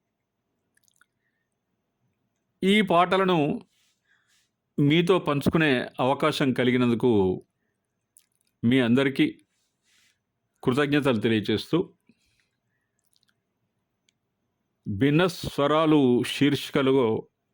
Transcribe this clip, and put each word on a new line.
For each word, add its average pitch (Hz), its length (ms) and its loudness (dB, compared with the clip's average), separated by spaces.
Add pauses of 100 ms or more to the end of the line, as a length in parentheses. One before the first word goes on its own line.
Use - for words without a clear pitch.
(2750)
ఈ 196 180 2
పాటలను 180 800 0 (1160)
మీతో 170 400 2
పంచుకునే 151 520 0 (280)
అవకాశం 139 540 0
కలిగినందుకు 120 880 0 (1200)
మీ 127 160 2
అందరికీ 135 600 0 (1200)
కృతజ్ఞతలు 139 560 0
తెలియచేస్తూ, 110 580 -2 (3000)
భిన్న 143 400 0
స్వరాలు 143 960 0
శీర్షికలో 135 1040 -2 (260)